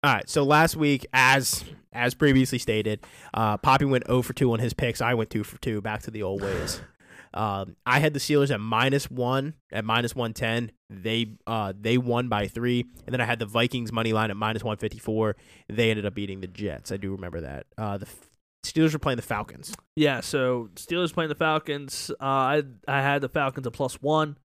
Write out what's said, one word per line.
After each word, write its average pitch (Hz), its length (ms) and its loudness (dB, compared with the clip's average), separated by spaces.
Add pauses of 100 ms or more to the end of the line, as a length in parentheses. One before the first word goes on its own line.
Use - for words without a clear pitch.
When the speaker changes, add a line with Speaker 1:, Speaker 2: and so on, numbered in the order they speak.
Speaker 1:
All 139 80 6
right, - 160 0
so 151 140 2
last 151 340 6
week, 147 380 2
as, 131 500 4 (300)
as 120 180 0
previously 131 460 4
stated, 107 420 -2 (320)
uh, 107 240 0
Poppy 135 300 6
went 131 200 2
oh 127 140 2
for - 140 -6
two 127 180 2
on 117 60 0
his 117 160 -2
picks. 120 260 -2
I 120 140 2
went 110 160 -2
two 104 140 -2
for - 180 -14
two, 110 180 -2
back 107 220 -6
to - 80 -10
the 107 120 -8
old 98 200 -4
ways. 92 440 -4
Speaker 2:
<laughs> - 40 -20 (440)
Speaker 1:
Um, 101 420 -4 (100)
I 127 140 4
had 151 120 2
the 143 80 -2
Steelers 143 300 2
at 110 100 -2
minus 120 500 2
one, 131 440 -2 (180)
at 107 140 -4
minus 113 280 0
one 117 200 -4
ten. 113 360 -2 (200)
They, 110 560 -4
uh, 107 340 -4
they 113 160 2
won 123 320 0
by 104 180 0
three. 120 380 -2 (220)
And 120 80 4
then 123 80 2
I - 20 2
had 113 140 0
the 113 80 -4
Vikings 117 440 0
money 113 220 0
line 110 180 2
at 98 60 -4
minus 107 260 -2
one 107 140 -2
fifty-four. 110 600 -2 (340)
They 113 180 2
ended 107 160 0
up 101 80 -2
beating 98 300 -6
the 92 40 -8
Jets. 90 460 -6
I 101 60 -6
do 98 140 -6
remember 87 280 -8
that. 69 240 -10 (140)
Uh, 104 180 -4
the 98 80 -10
F-, - 240 -20 (380)
Steelers 160 260 2
were 156 60 -4
playing 135 180 0
the 117 60 -6
Falcons. - 520 -8 (220)
Speaker 2:
Yeah, 143 240 2
so 127 540 0
Steelers 170 400 -2
playing 160 160 -2
the 147 40 -2
Falcons. 151 760 -2 (100)
Uh, - 20 -10
I, 135 400 2 (240)
I 139 140 0
had 139 220 2
the 131 80 -4
Falcons 135 360 -2
at 117 60 -4
plus 131 300 -2
one. 151 420 2